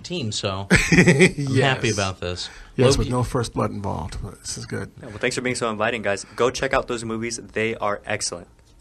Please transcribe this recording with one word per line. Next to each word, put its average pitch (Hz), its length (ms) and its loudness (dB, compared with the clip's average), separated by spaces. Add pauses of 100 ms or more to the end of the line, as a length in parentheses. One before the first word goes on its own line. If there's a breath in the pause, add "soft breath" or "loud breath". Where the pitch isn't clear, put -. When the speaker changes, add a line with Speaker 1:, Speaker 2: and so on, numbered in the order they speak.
Speaker 1:
team. 139 300 -4
So 98 360 -2
Speaker 2:
<laughs> - 20 -20
Speaker 1:
I'm 185 80 8 (200)
Speaker 2:
Yes. 143 640 6 (160)
Speaker 1:
happy 120 140 0
about 98 280 -2
this. 90 320 -6 (240 loud breath)
Speaker 2:
Yes, 123 140 6
Speaker 1:
Loki 139 100 6
Speaker 2:
with 107 120 -2
no 123 120 0
first 117 320 -2
blood 113 160 0
involved. 98 500 -6
But 95 200 -12
this - 180 -10
is 117 80 -10
good. - 240 -8 (100)
Speaker 3:
Yeah, 139 100 -14
well, 104 80 -14
thanks 123 180 -2
for 131 60 -4
being 123 120 0
so 117 160 0
inviting, 110 320 0
guys. 101 320 -2
Go 120 160 4
check 135 240 -2
out 127 140 0
those 117 160 -4
movies. 113 320 -4
They 110 400 -4
are 104 280 -2
excellent. 101 440 -6 (320)